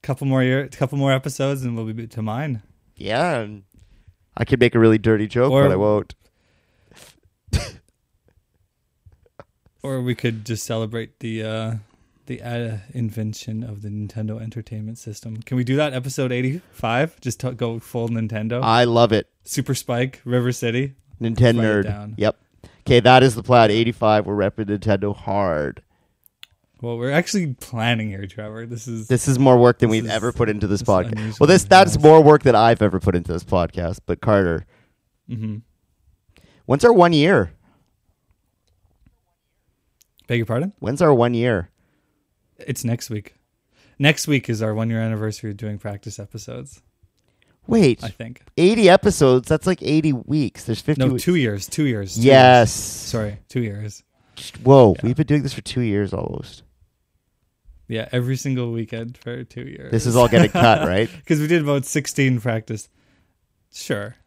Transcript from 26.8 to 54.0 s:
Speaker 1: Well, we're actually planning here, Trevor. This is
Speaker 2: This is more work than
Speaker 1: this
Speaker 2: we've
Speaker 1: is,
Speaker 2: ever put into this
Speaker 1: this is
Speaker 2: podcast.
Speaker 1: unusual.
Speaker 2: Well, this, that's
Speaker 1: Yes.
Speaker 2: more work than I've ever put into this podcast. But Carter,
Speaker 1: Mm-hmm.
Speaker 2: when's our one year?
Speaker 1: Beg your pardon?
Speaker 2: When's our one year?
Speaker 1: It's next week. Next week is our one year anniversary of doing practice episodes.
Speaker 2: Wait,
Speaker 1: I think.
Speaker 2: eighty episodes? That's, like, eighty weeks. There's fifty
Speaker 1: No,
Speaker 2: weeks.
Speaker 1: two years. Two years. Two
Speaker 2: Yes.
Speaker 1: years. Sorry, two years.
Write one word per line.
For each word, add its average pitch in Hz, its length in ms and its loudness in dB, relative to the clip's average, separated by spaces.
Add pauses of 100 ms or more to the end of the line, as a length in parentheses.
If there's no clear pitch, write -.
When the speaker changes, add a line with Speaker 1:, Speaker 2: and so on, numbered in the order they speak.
Speaker 1:
Well, 117 180 -8
we're 127 140 -4
actually 165 420 -2
planning 113 540 -4
here, 98 180 -10
Trevor. 107 400 -14
This 117 220 -14
is 113 180 -10
Speaker 2:
This 127 220 0
is 131 100 0
more 131 180 6
work 120 220 6
than 120 120 2
Speaker 1:
this 110 80 0
Speaker 2:
we've 113 80 -4
Speaker 1:
is, - 40 -6
Speaker 2:
ever 113 220 -4
put 113 160 -2
into 104 180 -4
this 98 140 -2
Speaker 1:
this 117 80 -4
is 104 40 2
Speaker 2:
podcast. 95 200 0
Speaker 1:
unusual. 107 280 -8
Speaker 2:
Well, 147 60 6
this, 185 160 6
that's 185 320 6
Speaker 1:
Yes. 147 80 0
Speaker 2:
more 156 180 12
work 151 220 8
than 120 140 6
I've 113 260 4
ever 95 160 0
put 90 160 0
into 87 180 -4
this 87 120 -6
podcast. 87 600 -4
But - 160 -6
Carter, 92 460 0 (640)
Speaker 1:
Mm-hmm. 107 280 -10 (1080)
Speaker 2:
when's - 180 0
our 156 80 8
one 175 200 6
year? 147 400 2 (2750)
Speaker 1:
Beg 120 120 -2
your 113 80 -4
pardon? 143 320 -4
Speaker 2:
When's 139 240 -4
our 151 120 4
one 120 200 0
year? 113 360 -2 (880)
Speaker 1:
It's - 260 -12
next 120 260 -8
week. 104 240 -14 (640)
Next 147 280 0
week 143 220 -2
is 110 140 -4
our 107 120 -4
one 113 160 -4
year 113 100 -4
anniversary 110 500 -6
of 101 60 -12
doing 104 220 -12
practice 101 400 -14
episodes. 123 640 -18 (840)
Speaker 2:
Wait, 180 340 4
Speaker 1:
I 113 60 -10
think. 113 340 -16 (140)
Speaker 2:
eighty 196 320 4
episodes? 147 600 4
That's, 156 200 -2
like, 185 140 -2
eighty 151 300 0
weeks. 131 520 -6
There's 113 160 -6
fifty 131 240 -2
Speaker 1:
No, 127 80 2
Speaker 2:
weeks. 120 120 -4
Speaker 1:
two 180 120 0
years. 107 320 -4
Two 156 160 -4
years. 104 320 -4
Two 113 60 -2
Speaker 2:
Yes. 127 480 8
Speaker 1:
years. - 400 -12
Sorry, 107 280 -8 (100)
two 123 140 -8
years. 104 400 -12 (640)